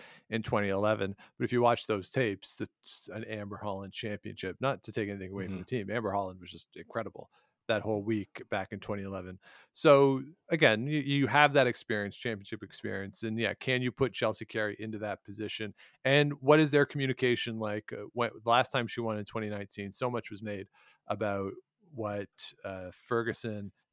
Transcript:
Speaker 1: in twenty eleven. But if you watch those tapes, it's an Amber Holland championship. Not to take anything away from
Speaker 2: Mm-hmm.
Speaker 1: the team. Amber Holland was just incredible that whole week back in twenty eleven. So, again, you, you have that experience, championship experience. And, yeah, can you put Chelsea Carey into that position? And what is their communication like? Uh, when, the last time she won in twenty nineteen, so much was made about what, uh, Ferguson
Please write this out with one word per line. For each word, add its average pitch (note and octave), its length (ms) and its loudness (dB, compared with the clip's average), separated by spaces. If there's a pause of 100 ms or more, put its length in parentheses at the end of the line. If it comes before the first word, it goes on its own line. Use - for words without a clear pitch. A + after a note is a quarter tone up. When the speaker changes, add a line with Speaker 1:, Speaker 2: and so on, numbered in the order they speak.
(300)
Speaker 1:
in A2+ 120 -2
twenty G#2 260 0
eleven. G2+ 480 2 (200)
But B2 80 -2
if A#2+ 80 0
you A#2+ 80 4
watch A#2+ 280 4
those G2+ 220 -2
tapes, - 500 -2
it's - 520 -12
an A2 120 -8
Amber G#2 320 -10
Holland G2 360 -6
championship. G#2 680 -8
Not C3 240 -2
to G#2+ 80 -14
take G#2 160 -2
anything G2 240 -8
away G2 120 -6
from F#2+ 100 -6
Speaker 2:
Mm-hmm. F2+ 80 -8
Speaker 1:
the - 40 -14
team. G#2 240 -4
Amber G#2+ 220 -2
Holland F#2+ 280 -2
was F2+ 120 -18
just E2+ 240 -18
incredible - 520 -10 (380)
that G#2+ 160 0
whole G#2 200 -2
week G#2 460 -2
back F#2+ 240 -4
in G2+ 80 -8
twenty G#2 220 -6
eleven. F#2+ 360 -8 (360)
So, C#3 480 8 (260)
again, C3 380 6
you, D3+ 140 -2
you C#3 260 2
have C#3+ 260 6
that C#3 140 6
experience, G#2 500 -2
championship G#2+ 460 -6
experience. G2 640 -8
And, A2 140 -2
yeah, G#2 140 2
can B2+ 300 0
you B2 100 0
put B2+ 220 0
Chelsea A2 320 -2
Carey G#2+ 320 -2
into A2 220 -6
that G#2 220 -6
position? G#2 520 -8 (280)
And C#3+ 380 6
what D3+ 200 8
is D3+ 100 4
their C#3+ 160 6
communication B2 720 0
like? G#2+ 340 -4
Uh, G#2+ 220 -10
when, A#2+ 160 0 (120)
the A2+ 60 -4
last B2 240 6
time B2 140 0
she A#2+ 160 -6
won A2 160 -2
in G#2 80 -6
twenty G#2+ 240 -4
nineteen, G2+ 420 -8
so B2+ 180 -4
much A#2 200 -6
was G2+ 100 -12
made G#2 280 -8 (400)
about G2+ 440 -2 (420)
what, G#2 340 -4 (360)
uh, F#2 260 -8 (160)
Ferguson A2+ 640 -2 (200)